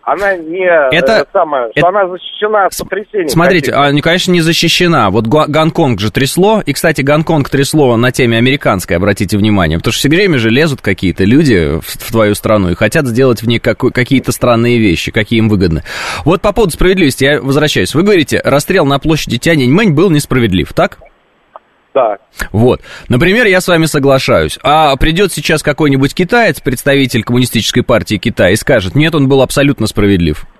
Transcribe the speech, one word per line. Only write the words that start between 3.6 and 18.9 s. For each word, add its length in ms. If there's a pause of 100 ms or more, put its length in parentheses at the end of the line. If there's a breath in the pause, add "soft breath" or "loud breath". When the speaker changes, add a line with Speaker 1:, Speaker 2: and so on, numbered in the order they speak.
Speaker 1:
каких-то. 160
Speaker 2:
а, 40
ну, 80
конечно, 320
не 80
защищена. 720
Вот 160
Гуа-, 220
Гонконг 520
же 120
трясло, 520
и, 80
кстати, 300
Гонконг 480
трясло 460
на 160
теме 260
американской, 580
обратите 400
внимание, 420
потому 140
что 80
все 80
время 300
же 120
лезут 300
какие-то 440
люди 560
в, 40
в 280
твою 240
страну 340
и 40
хотят 320
сделать 360
в 60
ней 100
каку-, 320
какие-то 400
странные 480
вещи, 320
какие 300
им 80
выгодны. 340 (420 loud breath)
Вот 160
по 120
поводу 200
справедливости 520
я 180
возвращаюсь. 520
Вы 100
говорите, 400
расстрел 420
на 140